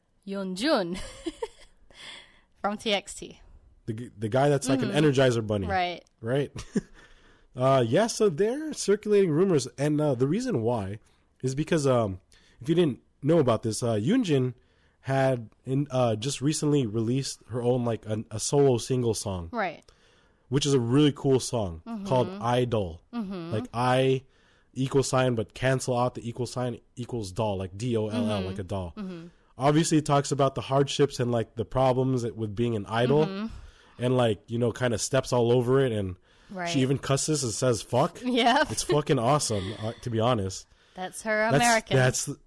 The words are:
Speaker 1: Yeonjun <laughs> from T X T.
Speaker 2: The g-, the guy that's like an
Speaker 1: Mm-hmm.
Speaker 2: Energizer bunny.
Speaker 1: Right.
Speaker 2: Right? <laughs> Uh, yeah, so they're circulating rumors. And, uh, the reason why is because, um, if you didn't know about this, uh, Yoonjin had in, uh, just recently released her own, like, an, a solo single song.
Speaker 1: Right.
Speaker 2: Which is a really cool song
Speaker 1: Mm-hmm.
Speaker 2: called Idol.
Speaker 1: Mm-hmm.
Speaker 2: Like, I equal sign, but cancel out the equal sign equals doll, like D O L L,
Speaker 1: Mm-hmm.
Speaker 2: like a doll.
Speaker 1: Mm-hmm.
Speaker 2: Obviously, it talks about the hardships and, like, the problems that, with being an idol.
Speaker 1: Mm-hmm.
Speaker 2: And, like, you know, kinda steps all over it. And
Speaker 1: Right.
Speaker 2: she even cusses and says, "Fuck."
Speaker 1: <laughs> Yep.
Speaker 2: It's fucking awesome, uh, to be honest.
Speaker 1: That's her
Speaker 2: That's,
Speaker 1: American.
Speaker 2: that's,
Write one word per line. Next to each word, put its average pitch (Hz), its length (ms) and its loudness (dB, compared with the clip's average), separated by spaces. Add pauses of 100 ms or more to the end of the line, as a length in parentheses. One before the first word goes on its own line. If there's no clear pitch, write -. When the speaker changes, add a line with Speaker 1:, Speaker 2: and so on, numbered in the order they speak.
(280)
Speaker 1:
Yeonjun 196 760 -2
<laughs> - 1600 -16
from 208 160 -4
T 214 160 -2
X - 220 -2
T. - 260 -16 (460)
Speaker 2:
The 117 60 -4
g-, 117 260 -10
the 110 100 -4
guy 131 200 4
that's 139 200 2
like 135 140 0
an 104 80 -2
Speaker 1:
Mm-hmm. 120 160 0
Speaker 2:
Energizer 127 400 4
bunny. 101 200 0
Speaker 1:
Right. 175 360 -2 (180)
Speaker 2:
Right? 127 320 -2 (220)
<laughs> 208 60 -2 (760)
Uh, 131 280 4
yeah, 160 220 2
so 214 220 0
they're 240 440 -2
circulating 202 560 2
rumors. 156 380 2 (100)
And, 147 240 0
uh, 147 140 2
the 127 140 2
reason 202 340 -2
why 110 380 -2 (420)
is 131 140 -4
because, 151 280 0
um, 117 360 2 (420)
if 117 60 -6
you 165 80 2
didn't 160 240 2 (240)
know 165 160 6
about 120 240 2
this, 110 180 -4
uh, 117 120 0
Yoonjin 139 600 2 (460)
had 131 500 0 (160)
in, 139 240 -2
uh, 127 240 2
just 117 260 -6
recently 147 460 2
released 117 540 -2 (100)
her 120 100 -6
own, 123 240 2
like, 113 220 -4
an, 107 240 -4
a 107 80 -8
solo 139 400 4
single 120 360 0
song. 90 360 -6
Speaker 1:
Right. 190 320 -6 (680)
Speaker 2:
Which 139 160 0
is 139 100 2
a 131 60 4
really 135 340 4
cool 131 260 2
song 92 480 -4
Speaker 1:
Mm-hmm. 202 180 -10
Speaker 2:
called 127 220 2 (120)
Idol. 113 600 -2 (100)
Speaker 1:
Mm-hmm. 190 400 -8
Speaker 2:
Like, 247 120 -4 (100)
I 131 480 2 (500)
equal 131 300 0
sign, 127 320 0
but 110 180 -4
cancel 127 460 -2
out 123 160 0
the 117 120 -12
equal 120 200 -6
sign 123 320 -6 (160)
equals 113 380 -8
doll, 104 260 -2
like 95 180 -8
D 117 200 -2
O 107 100 0
L 113 240 -2
L, 104 80 -2
Speaker 1:
Mm-hmm. 92 80 -4
Speaker 2:
like 95 140 -8
a - 20 -8
doll. 92 340 -8
Speaker 1:
Mm-hmm. 180 300 -12 (320)
Speaker 2:
Obviously, 151 400 2
it 147 80 0
talks 143 240 2
about 135 240 0
the 127 80 -6
hardships 139 560 0
and, 120 140 -2
like, 117 240 -2
the 110 80 -2
problems 131 580 0
that, 117 140 -6
with 107 180 -6
being 117 220 0
an 101 100 -6
idol. 123 400 2
Speaker 1:
Mm-hmm. 196 200 -6 (520)
Speaker 2:
And, 123 180 0
like, 117 300 2
you 117 120 -4
know, 120 120 2
kinda 117 280 -2
steps - 340 -2
all 120 180 4
over 127 340 4
it. 127 60 0
And 98 240 -4 (380)
Speaker 1:
Right. 180 160 -6
Speaker 2:
she 143 120 0
even 131 180 2
cusses 139 460 -2
and 113 80 -4
says, 131 280 0
"Fuck." 135 400 -2
Speaker 1:
<laughs> 247 40 -8
Yep. 254 480 2
Speaker 2:
It's - 100 -2
fucking 147 380 0
awesome, 113 520 0 (120)
uh, 117 80 -6 (100)
to 123 80 -8
be 113 80 -2
honest. 110 480 0 (300)
Speaker 1:
That's 185 260 -10
her 214 260 0
Speaker 2:
That's, 226 140 2
Speaker 1:
American. 226 340 2
Speaker 2:
that's, 127 340 2 (160)